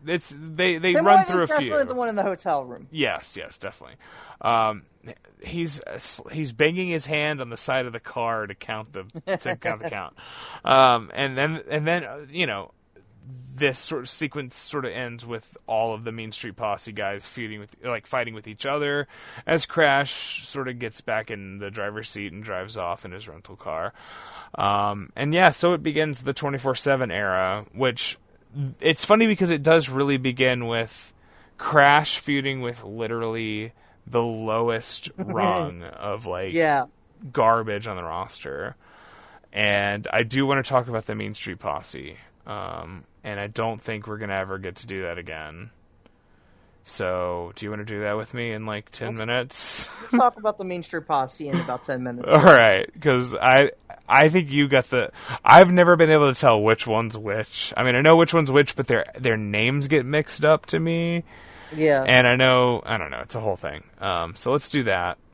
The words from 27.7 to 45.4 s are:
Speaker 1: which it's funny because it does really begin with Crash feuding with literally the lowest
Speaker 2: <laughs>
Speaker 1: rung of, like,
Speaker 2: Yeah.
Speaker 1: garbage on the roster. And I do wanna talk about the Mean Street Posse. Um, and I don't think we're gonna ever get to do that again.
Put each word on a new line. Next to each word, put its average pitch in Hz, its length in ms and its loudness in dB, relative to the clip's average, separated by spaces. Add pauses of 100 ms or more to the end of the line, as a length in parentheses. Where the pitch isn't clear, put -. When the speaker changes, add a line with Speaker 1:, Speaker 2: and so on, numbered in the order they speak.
Speaker 1:
which 127 460 -4 (600)
it's - 260 0
funny 220 220 6
because 190 240 2
it 151 100 0
does 160 280 4
really 139 280 0
begin 127 480 0
with 117 480 -6 (460)
Crash 147 580 4
feuding 135 440 -4
with 117 220 -8
literally 113 880 -6 (340)
the 117 160 0
lowest 113 920 -4
Speaker 2:
<laughs> - 40 -18
Speaker 1:
rung 90 640 -2
of, 104 420 -10
like, 92 280 -6
Speaker 2:
Yeah. 151 320 2 (460)
Speaker 1:
garbage 113 540 0
on 107 100 -8
the 90 80 -8
roster. 82 720 -10 (800)
And 101 580 -2
I 113 120 2
do 131 240 -2
wanna 135 160 0
talk 127 240 0
about 113 180 -6
the 107 80 -8
Mean 104 220 -8
Street - 240 -12
Posse. 73 580 -10 (300)
Um, 87 560 -12 (200)
and 101 160 -10
I 101 60 -6
don't 110 340 -6
think 110 280 -12
we're 107 100 -12
gonna 104 160 -8
ever 95 240 -4
get 92 200 -12
to 117 100 -18
do 95 160 -8
that 87 160 -8
again. 80 500 -14 (1160)